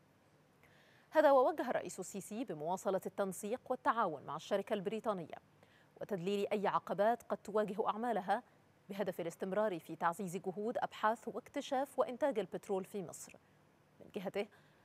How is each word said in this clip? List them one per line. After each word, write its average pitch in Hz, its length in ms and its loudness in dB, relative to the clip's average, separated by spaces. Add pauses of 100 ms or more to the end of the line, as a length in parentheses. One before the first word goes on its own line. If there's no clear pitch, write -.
(1120)
هذا 311 200 10
ووجه 277 400 6
الرئيس - 300 -4
السيسي 208 440 -6
بمواصلة 180 640 -2
التنسيق 202 540 -4 (100)
والتعاون 220 520 0
مع 143 140 -8
الشركة 196 380 0
البريطانية 202 600 -2 (640)
وتذليل 196 520 0
أي 196 140 0
عقبات 190 560 2
قد - 140 -4
تواجه 208 520 -2
أعمالها، 214 540 0 (460)
بهدف 196 320 -4
الاستمرار 185 580 0
في 160 180 -12
تعزيز 170 400 -2
جهود 196 420 -4
أبحاث - 500 0
واكتشاف 254 720 -4
وإنتاج 262 400 2
البترول 190 460 -2
في 196 180 -8
مصر. - 340 -12 (640)
من - 140 -20
جهته، 196 320 -4 (380)